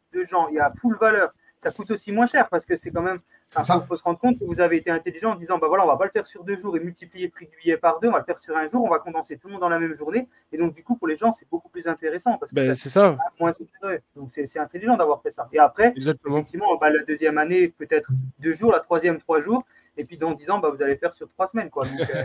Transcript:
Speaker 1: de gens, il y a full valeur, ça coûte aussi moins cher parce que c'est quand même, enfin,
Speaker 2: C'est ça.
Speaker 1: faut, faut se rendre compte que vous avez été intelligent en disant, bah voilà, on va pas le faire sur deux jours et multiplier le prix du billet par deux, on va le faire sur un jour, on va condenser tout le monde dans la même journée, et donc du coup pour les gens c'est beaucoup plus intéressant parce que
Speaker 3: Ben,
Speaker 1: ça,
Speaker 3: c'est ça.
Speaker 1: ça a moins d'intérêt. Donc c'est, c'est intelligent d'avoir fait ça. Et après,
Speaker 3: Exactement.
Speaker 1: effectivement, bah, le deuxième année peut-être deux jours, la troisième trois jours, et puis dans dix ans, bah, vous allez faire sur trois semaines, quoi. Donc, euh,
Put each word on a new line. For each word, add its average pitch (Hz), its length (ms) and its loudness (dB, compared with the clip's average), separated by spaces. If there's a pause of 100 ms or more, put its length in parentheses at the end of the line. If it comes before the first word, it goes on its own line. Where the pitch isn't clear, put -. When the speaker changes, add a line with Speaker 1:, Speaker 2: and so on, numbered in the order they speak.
(140)
Speaker 1:
de 180 100 -2
gens, 180 240 0
il 151 80 -6
y 151 40 0
a 143 200 4
full 220 180 0
valeur, 214 360 4 (260)
ça 233 120 -4
coûte 214 200 -8
aussi 208 200 -6
moins 226 140 4
cher 262 240 2
parce 165 160 -2
que 175 100 0
c'est 170 140 -10
quand 170 120 -4
même, 180 180 -4 (320)
enfin, 156 120 -2
Speaker 2:
C'est 170 100 2
ça. 175 80 4
Speaker 1:
faut, - 60 -12
faut 175 80 -4
se - 80 -12
rendre 175 140 0
compte 247 220 2
que 208 60 -6
vous 175 160 -2
avez 170 160 4
été 165 120 -2
intelligent 170 440 -2
en - 20 -4
disant, 170 240 -4
bah 156 80 0
voilà, 185 160 4
on 170 40 4
va 143 100 4
pas 185 80 0
le - 60 -6
faire 202 140 -2
sur 180 180 -20
deux 196 140 -6
jours 180 200 -6
et - 20 0
multiplier 180 460 -10
le 170 60 -6
prix - 160 -20
du - 140 -20
billet 165 160 2
par 170 220 2
deux, 226 80 2
on 233 40 4
va 185 80 2
le - 60 -6
faire 175 140 -6
sur 160 160 -6
un 156 120 -2
jour, 240 160 0
on 208 60 0
va 170 100 2
condenser 165 380 -8
tout 180 100 -20
le 202 60 -14
monde 185 80 -8
dans 175 80 0
la 170 100 0
même 165 140 -4
journée, 160 340 -4 (240)
et 156 60 -10
donc 160 160 -2
du - 100 -20
coup 240 120 -2
pour 233 120 -6
les 156 100 -2
gens 226 140 2
c'est - 180 -10
beaucoup 170 200 -8
plus 170 180 -10
intéressant 165 500 -2
parce - 140 -10
que 131 40 -6
Speaker 3:
Ben, 131 140 2
Speaker 1:
ça, 131 60 0
Speaker 3:
c'est 135 140 -10
ça. 185 280 6
Speaker 1:
ça - 60 -4
a - 160 -4
moins 170 120 2
d'intérêt. 196 520 -8 (120)
Donc 139 160 -14
c'est, 147 140 -6
c'est 156 140 -10
intelligent 190 360 0
d'avoir 151 260 2
fait - 100 -4
ça. - 200 -10
Et 151 80 0
après, 202 360 6
Speaker 3:
Exactement. 143 420 -2
Speaker 1:
effectivement, 175 420 0
bah, 151 100 4
le 151 160 2
deuxième 151 320 0
année 175 300 2
peut-être 151 440 -2 (280)
deux 160 140 -2
jours, 208 180 2
la 185 80 4
troisième 165 400 0
trois 160 200 0
jours, 220 260 -2 (320)
et 147 80 -8
puis 165 120 -20
dans 160 140 -2
dix 151 180 -10
ans, 202 100 0
bah, 151 140 0
vous 139 80 -6
allez 139 140 0
faire 170 180 -4
sur 151 140 -16
trois - 200 -4
semaines, 202 220 -4
quoi. 135 160 -4
Donc, 135 140 -8
euh, 131 260 -4